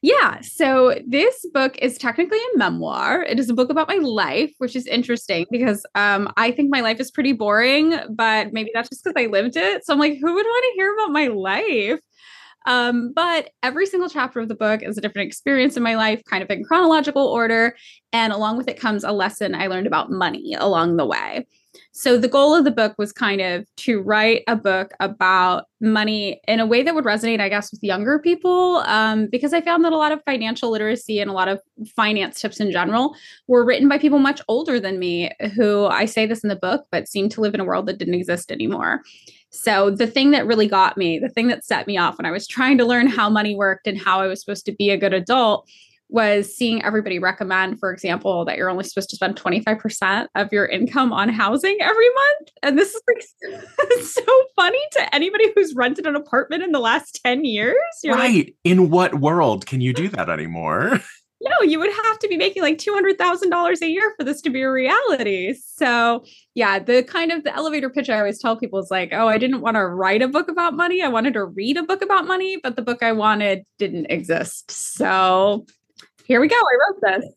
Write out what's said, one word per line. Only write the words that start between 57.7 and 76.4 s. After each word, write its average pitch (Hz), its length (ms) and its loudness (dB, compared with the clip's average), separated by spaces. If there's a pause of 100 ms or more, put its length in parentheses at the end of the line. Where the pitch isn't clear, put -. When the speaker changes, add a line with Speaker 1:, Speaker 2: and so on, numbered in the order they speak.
Speaker 1:
You're 302 120 0
like, - 80 2
Speaker 2:
Right. 233 420 2
In 180 240 6
what 170 280 2
world 143 500 2
can 131 160 -2
you 127 100 2
do 160 160 -2
that 90 220 -4
anymore? 82 760 -2
<laughs> - 40 -20 (300)
Speaker 1:
No, 494 240 0
you 320 140 2
would 392 140 -2
have 440 260 -2
to 440 80 -6
be 381 100 -2
making, 381 260 -2
like, 311 160 0
two 415 140 -6
hundred 392 240 0
thousand 359 340 0
dollars 349 300 0
a 330 80 -4
year 403 300 -2
for 294 60 -6
this 285 160 -4
to 311 100 -4
be 262 120 -4
a 262 100 0
reality. 254 800 0
So, 240 720 0 (320)
yeah, 202 240 2
the 247 240 2
kind 330 260 -4
of 330 140 -4
the 285 100 -6
elevator 302 340 -4
pitch 269 220 -4
I 220 80 0
always 208 220 -2
tell 226 160 0
people 214 240 -4
is 190 100 -8
like, 185 220 -2
"Oh, 226 160 2
I 220 100 2
didn't 254 220 0
wanna 220 260 0
write 190 340 0
a 262 60 2
book 294 220 -2
about 339 260 -2
money. 349 260 0
I 339 60 -2
wanted 240 280 0
to 208 100 -2
read 202 320 -4
a 339 80 -2
book 381 180 -2
about 381 240 0
money, 370 340 -2
but 247 140 -6
the 247 80 -6
book 240 220 -4
I 226 80 2
wanted 208 500 0 (160)
didn't 180 280 -4
exist." 165 680 -4
So 190 920 0 (580)
here 240 160 2